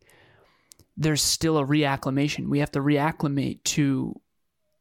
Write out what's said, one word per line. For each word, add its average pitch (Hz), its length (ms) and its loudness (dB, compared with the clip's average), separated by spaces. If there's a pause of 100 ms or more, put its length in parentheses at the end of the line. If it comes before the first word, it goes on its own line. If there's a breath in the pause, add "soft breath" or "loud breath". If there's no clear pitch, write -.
(1000 soft breath)
there's 151 240 0
still 160 360 0
a 139 80 0
reacclimation. 139 840 0
We 143 120 0
have 147 120 -2
to 151 60 -2
reacclimate 143 840 0
to, 135 540 0 (640)